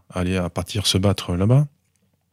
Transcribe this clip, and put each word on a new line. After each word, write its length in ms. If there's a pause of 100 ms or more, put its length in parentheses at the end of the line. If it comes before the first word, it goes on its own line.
allaient 280
à 140
partir 360
se 120
battre 360
là-bas. 320 (680)